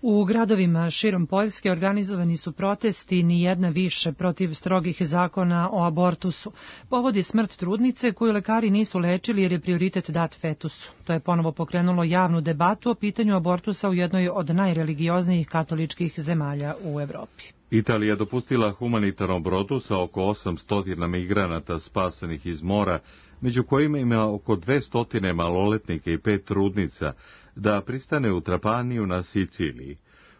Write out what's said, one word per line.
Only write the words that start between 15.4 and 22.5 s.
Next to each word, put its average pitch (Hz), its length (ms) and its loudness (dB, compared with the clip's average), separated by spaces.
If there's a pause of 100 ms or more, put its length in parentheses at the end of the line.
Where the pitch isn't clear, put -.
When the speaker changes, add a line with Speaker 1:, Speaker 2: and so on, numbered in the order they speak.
Speaker 1:
katoličkih 160 680 -2
zemalja 147 680 -2
u 147 180 -4
Evropi. - 420 -12 (260)
Speaker 2:
Italija 107 460 2
dopustila 113 560 0
humanitarnom 98 720 0
brodu 98 360 0
sa 101 200 -2
oko 90 240 -2
osamstotina 92 840 -2
migranata 90 720 -2
spasenih 85 680 -4
iz 85 160 -6